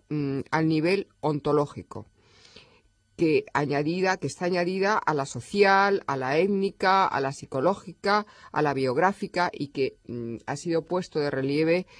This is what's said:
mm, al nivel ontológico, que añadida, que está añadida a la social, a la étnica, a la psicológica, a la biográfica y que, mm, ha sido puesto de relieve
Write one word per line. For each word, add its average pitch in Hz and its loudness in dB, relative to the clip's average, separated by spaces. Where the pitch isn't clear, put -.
mm, 139 -2
al 160 2
nivel 160 2
ontológico, 147 -2
que 156 2
añadida, 151 0
que 143 -6
está 180 -6
añadida 185 0
a - 0
la 143 -2
social, 196 2
a 135 -2
la 131 0
étnica, 190 2
a - -2
la 135 -2
psicológica, 196 -2
a 151 -2
la 139 2
biográfica 170 0
y 143 -6
que, - -4
mm, 117 -8
ha 143 -4
sido 160 -2
puesto 180 -4
de 143 0
relieve 147 0